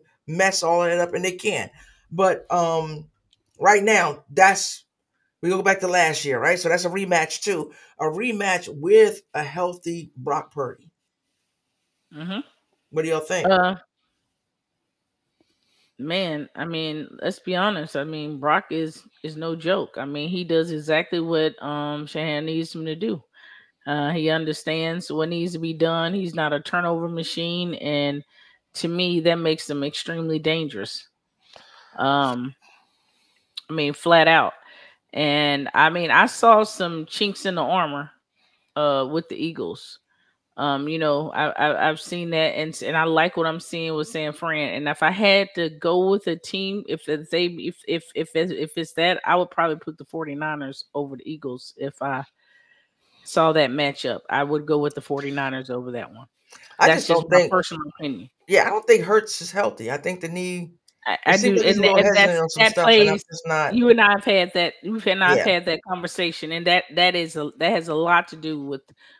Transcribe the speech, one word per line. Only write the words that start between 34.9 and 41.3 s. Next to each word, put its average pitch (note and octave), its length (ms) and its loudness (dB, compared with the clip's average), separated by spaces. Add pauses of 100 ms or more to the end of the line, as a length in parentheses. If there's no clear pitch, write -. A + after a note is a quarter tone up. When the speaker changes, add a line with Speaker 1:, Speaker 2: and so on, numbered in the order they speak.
Speaker 2:
And, D3 580 0
I D3+ 160 6
mean, E3+ 220 -2
I E3+ 160 8
saw A3+ 380 6
some E3+ 420 -6
chinks G3 400 -4
in F#3 80 -2
the E3 80 -2
armor, D3 480 -2 (680)
uh, C#3 340 0
with E3 200 -4
the - 120 -10
Eagles. C3+ 580 -8 (580)
Um, C#3+ 280 -2
you D#3+ 120 -6
know, D3+ 320 0